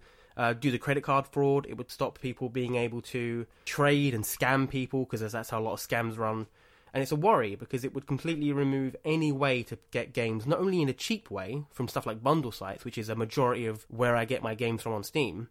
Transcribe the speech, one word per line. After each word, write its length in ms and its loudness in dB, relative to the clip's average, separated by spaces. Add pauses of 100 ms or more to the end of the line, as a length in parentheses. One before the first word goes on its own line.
(360)
uh, 180 2
do 180 0
the 80 0
credit 240 0
card 240 2
fraud. 420 2
It 80 -8
would 140 -10
stop 280 -4
people 300 -6
being 260 -2
able 280 -2
to 420 -4 (180)
trade 520 4
and 80 0
scam 440 2
people, 380 -2
'cause 160 -4
that's 300 -6
how 80 -2
a 20 -2
lot 120 -2
of 60 -6
scams 380 -2
run. 300 -2 (460)
And 100 0
it's 80 -4
a 60 2
worry, 380 4
because 280 -6
it 100 -4
would 140 -8
completely 440 0
remove 520 0
any 280 2
way 320 4
to 140 -10 (140)
get 220 -2
games, 340 0
not 120 4
only 220 2
in 80 4
a 40 2
cheap 360 -4
way, 400 -6
from 180 -4
stuff 200 -4
like 160 -6
bundle 280 4
sites, 340 -10
which 120 -10
is 120 -4
a 60 -2
majority 520 2
of 220 -6
where 260 2
I 100 2
get 160 -2
my 140 -4
games 260 -2
from 120 -4
on 100 -4
Steam, 480 -2